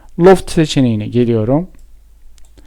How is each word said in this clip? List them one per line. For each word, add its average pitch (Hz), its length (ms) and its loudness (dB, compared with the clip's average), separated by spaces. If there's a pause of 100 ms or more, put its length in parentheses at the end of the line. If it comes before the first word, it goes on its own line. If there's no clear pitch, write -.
(180)
Loft 180 320 4
seçeneğine 123 560 0
geliyorum. 117 600 -2 (1000)